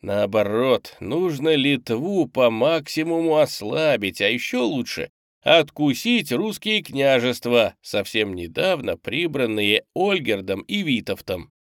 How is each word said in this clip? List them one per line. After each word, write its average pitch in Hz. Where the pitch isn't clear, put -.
Наоборот, 104
нужно 156
Литву 139
по 123
максимуму 156
ослабить, 135
а 101
еще 123
лучше 143
откусить 160
русские 208
княжества, 123
совсем 104
недавно 92
прибранные 113
Ольгердом 113
и 202
Витовтом. 101